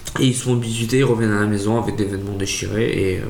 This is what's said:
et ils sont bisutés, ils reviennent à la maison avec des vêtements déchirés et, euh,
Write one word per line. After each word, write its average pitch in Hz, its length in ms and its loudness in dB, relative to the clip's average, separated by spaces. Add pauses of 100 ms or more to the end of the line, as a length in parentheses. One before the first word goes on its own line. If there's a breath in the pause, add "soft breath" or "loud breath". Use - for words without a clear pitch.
(180)
et 139 60 4
ils 123 100 4
sont 127 220 0
bisutés, 113 440 0
ils 135 40 4
reviennent 113 300 2
à 104 60 2
la 104 60 2
maison 107 340 2
avec 101 140 -2
des 101 120 0
vêtements 98 320 -4
déchirés 101 520 -2
et, 92 280 0
euh, - 120 -4